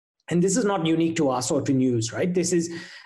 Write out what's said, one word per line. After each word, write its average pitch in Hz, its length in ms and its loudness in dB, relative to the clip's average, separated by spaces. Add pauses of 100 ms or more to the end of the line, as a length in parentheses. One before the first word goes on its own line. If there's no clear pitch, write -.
(280)
And 170 140 2
this 185 140 2
is 240 80 2
not 196 200 0
unique 165 320 2
to 147 140 2
us 123 220 -2
or 139 100 0
to 143 100 0
news, 127 400 2
right? 175 220 -2
This 175 180 0
is 170 160 2 (380)